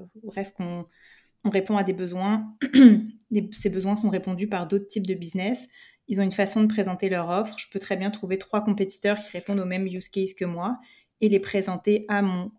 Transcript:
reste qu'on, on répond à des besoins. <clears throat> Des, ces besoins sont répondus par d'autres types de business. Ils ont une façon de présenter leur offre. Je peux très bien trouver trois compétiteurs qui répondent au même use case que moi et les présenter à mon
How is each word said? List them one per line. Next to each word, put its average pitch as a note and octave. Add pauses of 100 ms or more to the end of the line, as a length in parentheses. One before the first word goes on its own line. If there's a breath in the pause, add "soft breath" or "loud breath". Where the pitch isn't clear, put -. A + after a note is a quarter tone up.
(260)
reste G3
qu'on, F3 (580 soft breath)
on G#3
répond G3
à G3
des F3+
besoins. F#3
<clears throat> -
Des, G#3
ces -
besoins F#3+
sont G#3+
répondus F#3
par F3+
d'autres G3
types G3
de F#3
business. F#3 (400 loud breath)
Ils G3
ont G3
une F#3+
façon G3+
de G#3+
présenter F#3+
leur F3
offre. G3+
Je -
peux -
très F#3+
bien G3
trouver F#3+
trois G#3
compétiteurs G3+
qui G#3
répondent F#3+
au F#3
même F#3
use F#3
case F#3+
que F#3
moi F3 (420 loud breath)
et A3
les G3+
présenter G3+
à G3+
mon F#3